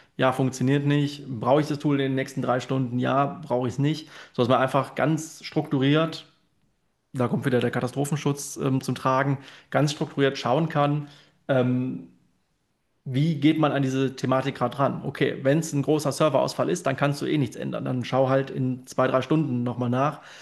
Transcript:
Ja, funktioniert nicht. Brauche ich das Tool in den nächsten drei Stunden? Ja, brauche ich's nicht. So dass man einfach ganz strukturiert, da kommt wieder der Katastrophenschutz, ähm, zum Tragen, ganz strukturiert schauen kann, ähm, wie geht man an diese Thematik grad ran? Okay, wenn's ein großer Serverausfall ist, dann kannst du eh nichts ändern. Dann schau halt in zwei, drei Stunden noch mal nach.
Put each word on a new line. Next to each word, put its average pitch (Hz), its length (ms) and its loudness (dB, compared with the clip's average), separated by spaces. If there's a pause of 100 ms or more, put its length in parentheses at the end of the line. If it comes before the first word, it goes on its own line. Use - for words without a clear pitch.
(180)
Ja, 131 160 4
funktioniert 135 520 0
nicht. 143 420 0
Brauche 127 340 2
ich 147 60 0
das 147 120 -4
Tool 147 200 2
in 135 120 0
den 131 40 -2
nächsten 135 260 -4
drei 123 180 2
Stunden? 123 400 -2
Ja, 127 260 2
brauche 127 420 -2
ich's 113 120 -6
nicht. 151 300 0 (240)
So - 80 2
dass 117 80 4
man 127 100 6
einfach 131 360 0
ganz 147 480 -2
strukturiert, 151 840 0 (880)
da 127 160 0
kommt 123 160 -2
wieder 123 160 2
der 120 100 0
Katastrophenschutz, 143 840 -4
ähm, 135 240 -2
zum 123 140 -4
Tragen, 135 440 2 (320)
ganz 143 220 2
strukturiert 139 440 0
schauen 151 320 0
kann, 147 400 0 (400)
ähm, 127 600 0 (960)
wie 147 340 0
geht 156 180 4
man 151 140 4
an 139 100 0
diese 131 340 0
Thematik 131 400 0
grad 120 220 -2
ran? 139 260 0
Okay, 139 380 -2
wenn's 147 320 2
ein 143 80 0
großer 147 300 0
Serverausfall 135 580 2
ist, 180 160 -2
dann 135 100 0
kannst 143 260 0
du - 40 -4
eh 139 120 0
nichts 135 180 0
ändern. 131 300 -6
Dann 127 200 -4
schau 127 240 2
halt 135 220 2
in 127 340 -4
zwei, 131 220 0
drei 131 160 2
Stunden 135 400 0
noch 120 160 -4
mal 123 100 0
nach. 135 320 0 (200)